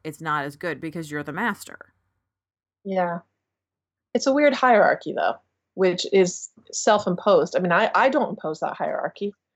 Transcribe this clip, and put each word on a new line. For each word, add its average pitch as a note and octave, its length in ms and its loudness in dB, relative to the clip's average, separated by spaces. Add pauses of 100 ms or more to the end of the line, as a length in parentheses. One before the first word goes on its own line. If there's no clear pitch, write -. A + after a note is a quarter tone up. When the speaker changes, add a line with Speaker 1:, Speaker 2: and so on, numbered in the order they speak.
Speaker 1:
it's D#3 180 -12
not D3+ 240 -2
as C#3+ 100 -10
good D3+ 240 -8
because D#3+ 300 -10
you're D3 140 -6
the D3 80 -10
master. - 640 -8 (880)
Speaker 2:
Yeah. F3+ 360 -2 (960)
It's - 120 0
a C4+ 60 4
weird C#4+ 220 4
hierarchy, G#3 580 2
though, - 220 -2 (400)
which F3+ 380 0
is F3+ 380 2 (220)
self-imposed. G3 840 2
I - 40 2
mean, F3+ 120 0
I, G3+ 220 2
I A3+ 140 4
don't C4 220 0
impose D#3+ 300 -8
that - 160 -4
hierarchy. - 580 -6 (220)